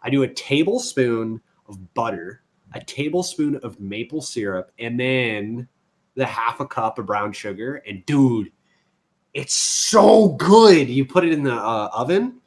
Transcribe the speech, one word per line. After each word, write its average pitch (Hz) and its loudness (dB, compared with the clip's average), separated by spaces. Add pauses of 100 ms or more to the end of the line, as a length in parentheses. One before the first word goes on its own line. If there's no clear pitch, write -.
I 123 -8
do 139 2
a 127 2
tablespoon 131 -2 (260)
of 92 -20
butter, 104 -6 (320)
a 110 -12
tablespoon 151 -4
of 110 -12
maple 110 -8
syrup, 98 -6
and 117 -6
then 123 -2 (460)
the 131 -2
half 117 -4
a 139 -6
cup 110 -4
of 113 -8
brown 104 -4
sugar. 107 -10 (100)
And 98 -12
dude, 127 2 (840)
it's 139 -8
so 214 4
good. 175 6
You 127 0
put 175 2
it 170 2
in 151 0
the, 135 0
uh, 107 -2
oven 180 -2